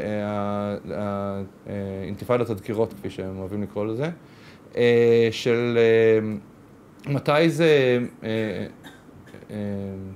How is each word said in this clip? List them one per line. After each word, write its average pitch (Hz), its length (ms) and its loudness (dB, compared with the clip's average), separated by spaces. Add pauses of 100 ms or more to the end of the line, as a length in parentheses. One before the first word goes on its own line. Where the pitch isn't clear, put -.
(260)
ה-, 101 500 -4 (180)
ה-, 101 480 -6 (260)
אה, 101 40 -8 (320)
אינתיפאדת 113 460 -2
הדקירות, 110 420 -4
כפי - 180 -12
שהם 95 280 -10
אוהבים 98 240 -6
לקרוא 104 240 -6
לזה, 127 240 -4 (680)
אה, 117 540 6
של, 120 480 0
אה, 110 560 4 (800)
מתי 151 380 4
זה, 143 480 4 (240)
אה, 110 60 -6 (1200)
אה, 107 60 -10 (600)